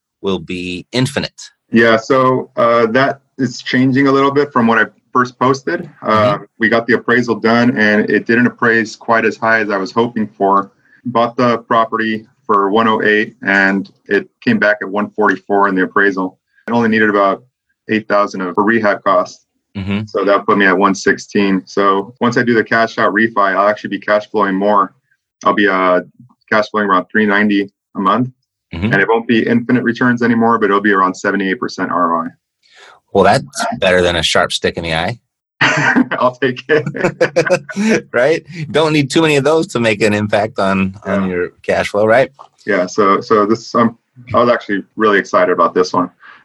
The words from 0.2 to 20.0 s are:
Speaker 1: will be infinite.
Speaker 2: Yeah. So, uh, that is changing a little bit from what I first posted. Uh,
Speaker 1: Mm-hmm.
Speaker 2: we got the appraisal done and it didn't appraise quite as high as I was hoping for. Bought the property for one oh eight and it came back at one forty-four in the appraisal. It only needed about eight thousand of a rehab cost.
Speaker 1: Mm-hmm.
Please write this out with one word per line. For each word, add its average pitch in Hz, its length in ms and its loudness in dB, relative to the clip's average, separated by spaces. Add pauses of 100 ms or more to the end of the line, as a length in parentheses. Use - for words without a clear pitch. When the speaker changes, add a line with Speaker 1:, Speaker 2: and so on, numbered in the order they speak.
Speaker 1:
will 95 180 -4
be 90 540 -10
infinite. - 580 -4 (200)
Speaker 2:
Yeah. 117 260 4
So, 131 600 0
uh, 117 300 2
that 135 360 0 (160)
is 127 240 -6
changing 131 460 2
a 135 40 2
little 139 180 2
bit 139 220 0
from 117 140 2
what 113 120 2
I 104 120 0 (220)
first 123 260 -2
posted. 143 520 -2 (100)
Uh, 104 360 2
Speaker 1:
Mm-hmm. - 80 -10 (140)
Speaker 2:
we 110 120 2
got 98 160 0
the 117 80 2
appraisal 120 400 0
done 117 420 2
and 107 320 2
it 104 160 0
didn't 117 220 2
appraise 113 500 0
quite 113 300 0
as 104 100 -2
high 113 220 0
as 104 100 -4
I 101 80 -2
was 95 160 -6
hoping 117 340 -2
for. 98 460 0 (320)
Bought 120 320 -2
the 120 220 0
property 113 680 -2 (200)
for 98 240 2
one 110 180 2
oh 110 140 0
eight 107 400 0
and 98 500 0 (140)
it - 240 -2 (100)
came 110 180 0
back 104 220 0
at 95 80 -10
one - 220 -4
forty-four 101 580 0
in 95 60 -4
the 92 80 0
appraisal. 95 560 -2 (280)
It 113 60 -8
only 117 160 0
needed 110 220 2
about 98 340 0 (460)
eight 107 180 -4
thousand 101 320 0
of 90 160 -6
a 104 60 2
rehab 104 420 0
cost. - 420 -2 (300)
Speaker 1:
Mm-hmm. 101 300 -6